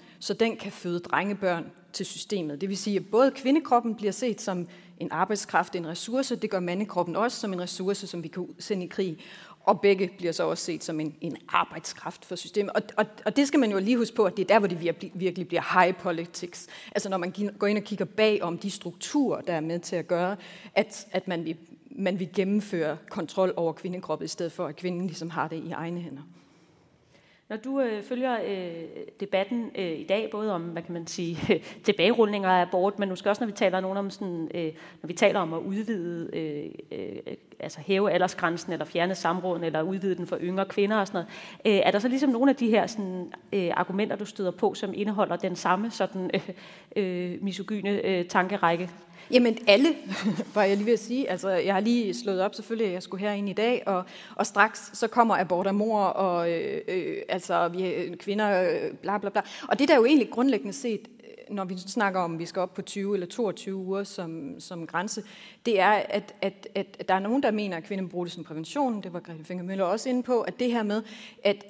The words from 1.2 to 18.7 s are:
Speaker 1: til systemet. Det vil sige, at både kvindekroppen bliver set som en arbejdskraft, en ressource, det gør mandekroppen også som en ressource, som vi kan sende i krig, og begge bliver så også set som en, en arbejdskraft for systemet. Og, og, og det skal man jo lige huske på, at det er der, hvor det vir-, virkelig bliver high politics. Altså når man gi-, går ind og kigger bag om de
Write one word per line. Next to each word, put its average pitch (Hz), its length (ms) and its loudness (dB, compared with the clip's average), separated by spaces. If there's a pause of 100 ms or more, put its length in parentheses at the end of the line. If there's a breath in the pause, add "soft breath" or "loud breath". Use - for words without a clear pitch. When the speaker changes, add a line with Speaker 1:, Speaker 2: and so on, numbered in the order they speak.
Speaker 1:
til 190 140 -6
systemet. 156 540 -6
Det 190 80 -4
vil 196 80 -4
sige, 202 200 -2
at 185 100 -2
både 254 240 6
kvindekroppen 247 640 2
bliver 202 180 -2
set 233 280 -2
som 180 280 -4 (320 loud breath)
en 175 100 -4
arbejdskraft, 185 680 0
en 165 100 -4
ressource, 233 500 -4
det 214 140 -4
gør 190 100 0
mandekroppen 175 560 -2
også 233 240 0
som 208 120 -4
en 180 80 -4
ressource, 190 460 -4
som 175 160 -8
vi 165 60 -10
kan 180 180 -6 (120)
sende 185 260 -4
i 180 40 -10
krig, 185 300 -2 (460 loud breath)
og 196 160 4
begge 196 360 6
bliver 170 160 -2
så 170 120 0
også 160 200 -2
set 160 200 -6
som 160 160 -4
en, 156 200 -4
en 170 160 -6 (120)
arbejdskraft - 760 -2
for 180 120 -10
systemet. - 360 -4
Og, 214 100 2 (140)
og, 214 100 4 (200)
og 214 100 0
det 277 120 4
skal 302 120 4
man 220 100 4
jo 196 80 2
lige 220 180 2
huske 233 200 0
på, 214 80 6
at 175 120 2
det 196 60 0
er 180 40 0
der, 208 120 8
hvor 202 100 4
det 175 80 0
vir-, 165 380 -4
virkelig 180 340 -4
bliver 170 320 2
high 180 160 6
politics. 170 680 -6 (280 loud breath)
Altså 202 140 0
når 190 80 0
man 180 140 -2
gi-, 202 180 -4 (100)
går 208 80 0
ind 208 120 2
og 202 60 -4
kigger 202 200 -4
bag 214 380 2
om 170 160 -2
de 202 120 -6